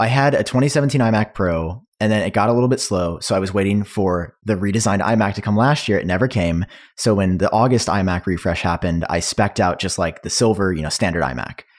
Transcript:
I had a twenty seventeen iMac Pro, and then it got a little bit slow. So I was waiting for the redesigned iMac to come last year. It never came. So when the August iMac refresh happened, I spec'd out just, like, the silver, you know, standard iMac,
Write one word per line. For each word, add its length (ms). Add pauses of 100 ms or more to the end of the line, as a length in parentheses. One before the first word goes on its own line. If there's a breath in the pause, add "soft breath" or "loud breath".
I 80
had 260
a 80
twenty 260
seventeen 320
iMac 340
Pro, 480 (180)
and 100
then 120
it 100
got 160
a 40
little 160
bit 120
slow. 400
So 160
I 20
was 160
waiting 300
for 500 (100)
the 120
redesigned 460
iMac 320
to 80
come 140
last 320
year. 100
It 80
never 200
came. 380 (320 loud breath)
So 180
when 240
the 140
August 360
iMac 380
refresh 360
happened, 460
I 120
spec'd 400
out 180
just, 220
like, 220
the 80
silver, 420
you 100
know, 60
standard 340
iMac, 380 (180 soft breath)